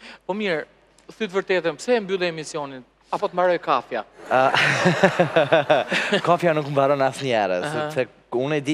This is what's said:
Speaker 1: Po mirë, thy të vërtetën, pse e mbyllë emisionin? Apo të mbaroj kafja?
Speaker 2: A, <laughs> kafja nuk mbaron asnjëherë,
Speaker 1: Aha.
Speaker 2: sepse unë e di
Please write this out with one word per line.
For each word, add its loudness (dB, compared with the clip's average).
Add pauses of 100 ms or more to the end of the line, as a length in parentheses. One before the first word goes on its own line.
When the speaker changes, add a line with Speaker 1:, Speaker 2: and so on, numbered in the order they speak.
(260)
Speaker 1:
Po -4
mirë, -2 (440)
thy -8
të -14
vërtetën, -2
pse 0
e 0
mbyllë -4
emisionin? -10 (280)
Apo -4
të -12
mbaroj 2
kafja? -2 (260)
Speaker 2:
A, 6 (760)
<laughs> 0
kafja 2
nuk -2
mbaron 2
asnjëherë, 0
Speaker 1:
Aha. -6
Speaker 2:
sepse -4 (240)
unë -2
e -2
di -2